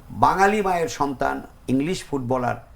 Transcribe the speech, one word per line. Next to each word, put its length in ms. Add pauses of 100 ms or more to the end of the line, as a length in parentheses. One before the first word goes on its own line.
(120)
বাঙালি 500
মায়ের 260
সন্তান 540 (260)
ইংলিশ 360
ফুটবলার 520 (200)